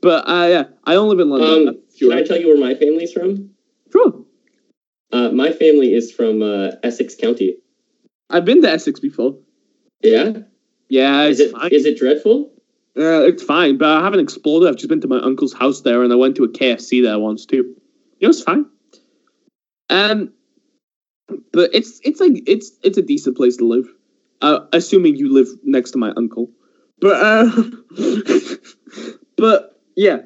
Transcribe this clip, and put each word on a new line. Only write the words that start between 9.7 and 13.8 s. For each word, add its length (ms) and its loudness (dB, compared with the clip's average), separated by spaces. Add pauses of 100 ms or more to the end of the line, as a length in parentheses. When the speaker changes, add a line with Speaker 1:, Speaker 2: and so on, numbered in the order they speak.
Speaker 2:
Yeah? 320 2 (560)
Speaker 1:
Yeah, 360 2
Speaker 2:
Is 160 0
Speaker 1:
it's 120 4
Speaker 2:
it, 60 -16
Speaker 1:
fine. 140 -6
Speaker 2:
is 120 2
it 140 -2
dreadful? 540 0 (440)
Speaker 1:
Uh, 300 0
it's 160 0
fine, 360 0
but 100 0